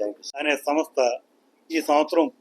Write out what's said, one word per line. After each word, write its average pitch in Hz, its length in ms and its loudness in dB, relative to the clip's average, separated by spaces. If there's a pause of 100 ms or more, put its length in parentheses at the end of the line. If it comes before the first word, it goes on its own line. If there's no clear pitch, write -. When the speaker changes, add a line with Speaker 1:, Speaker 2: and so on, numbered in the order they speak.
Speaker 1:
Thank 104 160 -4
you, - 80 -20
sir. - 140 -14
Speaker 2:
అనే 147 180 -2
సంస్థ 147 420 -2 (720)
ఈ 160 100 -2
సంవత్సరం 151 500 2 (100)